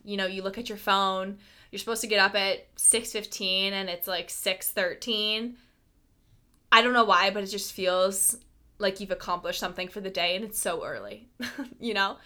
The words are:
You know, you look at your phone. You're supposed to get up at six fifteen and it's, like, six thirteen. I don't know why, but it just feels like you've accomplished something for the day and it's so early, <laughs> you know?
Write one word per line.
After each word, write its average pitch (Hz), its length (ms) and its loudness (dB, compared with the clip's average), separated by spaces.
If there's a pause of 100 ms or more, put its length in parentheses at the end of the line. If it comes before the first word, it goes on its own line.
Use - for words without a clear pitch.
You 202 140 -4
know, 190 80 2
you 190 160 -4
look 196 160 -4
at 240 100 -8
your 208 80 -8
phone. 196 600 2 (320)
You're 196 80 -10
supposed 226 240 -4
to 240 40 -4
get 208 120 2
up 196 160 6
at 196 320 0 (100)
six - 360 4
fifteen 196 600 -2
and 196 160 -2
it's, 175 180 -6
like, 175 220 -4
six - 420 -4
thirteen. 214 880 -2 (1120)
I 226 120 8
don't 247 100 2
know 233 120 6
why, 190 260 6
but 202 120 -2
it 196 40 -6
just 196 260 -6
feels 185 640 2 (420)
like 190 220 0
you've 190 100 -6
accomplished 180 480 -4
something 180 300 -6
for 208 120 -12
the 190 100 -6
day 175 260 0
and 220 80 -6
it's 208 140 -8
so 175 260 -2
early, 151 440 -10 (260)
<laughs> 247 260 -12
you 226 140 -4
know? 196 320 0